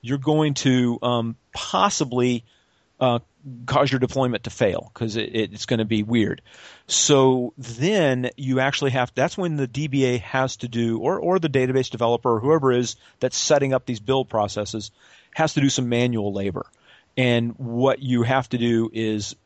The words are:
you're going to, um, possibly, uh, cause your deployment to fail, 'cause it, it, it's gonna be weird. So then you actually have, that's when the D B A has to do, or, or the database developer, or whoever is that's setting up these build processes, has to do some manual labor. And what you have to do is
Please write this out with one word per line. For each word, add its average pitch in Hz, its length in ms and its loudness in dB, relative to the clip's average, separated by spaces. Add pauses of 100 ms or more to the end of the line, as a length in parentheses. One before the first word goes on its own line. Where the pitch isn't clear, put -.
you're 123 160 -4
going 151 380 2
to, 123 480 2
um, 117 340 -2 (160)
possibly, 127 920 0 (540)
uh, 123 200 2 (460)
cause 139 260 2
your 135 80 0
deployment 123 460 0
to - 60 -10
fail, 92 420 0
'cause 110 240 -6
it, 113 180 -6
it, 104 200 -2
it's 101 100 -12
gonna 113 220 0
be 107 160 0
weird. 110 400 0 (440)
So 131 720 4
then 131 800 0
you 131 240 0
actually 139 300 0
have, 123 240 0
that's 139 240 -2
when 170 180 -4
the 139 100 -2
D 135 200 -6
B 139 180 0
A 123 140 2
has 131 400 -4
to 123 100 -10
do, 117 300 -2
or, 170 200 -2
or 175 200 0
the 160 100 -2
database 131 400 0
developer, 117 460 0
or 107 60 -2
whoever 139 300 2
is 123 260 0 (220)
that's 127 200 -2
setting 139 340 2
up 127 140 0
these 113 140 -6
build 131 280 0
processes, 104 600 -4 (440)
has 160 200 0
to 151 80 2
do 139 80 4
some 127 180 -2
manual 120 460 0
labor. 98 320 -6 (500)
And 120 400 0
what 123 460 0
you 123 200 2
have 131 280 0
to 127 80 -2
do 117 340 2
is 110 420 -4 (120)